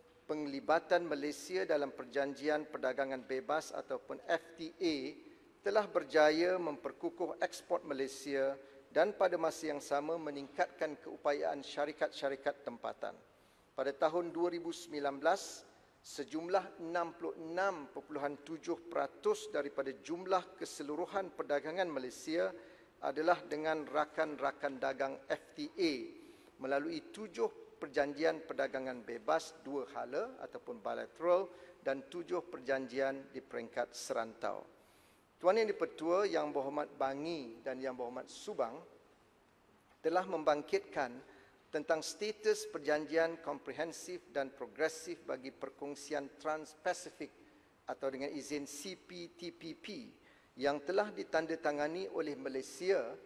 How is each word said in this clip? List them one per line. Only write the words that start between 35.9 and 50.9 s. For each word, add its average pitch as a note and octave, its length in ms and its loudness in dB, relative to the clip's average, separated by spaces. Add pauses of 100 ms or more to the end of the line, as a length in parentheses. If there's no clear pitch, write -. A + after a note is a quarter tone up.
Yang D3+ 240 2
Berhormat C#3+ 480 0
Bangi C3+ 640 -2
dan B2+ 160 -4
Yang C3 240 -2
Berhormat B2+ 240 -6
Subang C3+ 480 -2 (1300)
telah F3+ 240 4
membangkitkan D3+ 880 0 (560)
tentang D#3 320 0
status G#3+ 640 0
perjanjian D#3 720 2
komprehensif D3+ 960 -6
dan C3+ 160 -2
progresif D3+ 720 -4
bagi C3 320 -6
perkongsian C#3 800 -6
Trans-Pasifik D#3 960 -4 (560)
atau C3+ 240 -2
dengan C3+ 160 -4
izin C#3+ 400 -4
C F#3 320 -10
P F3 400 -14
T E3+ 160 -8
P D#3+ 240 -12
P - 80 -14 (720)
yang C#3+ 240 2
telah G3+ 320 4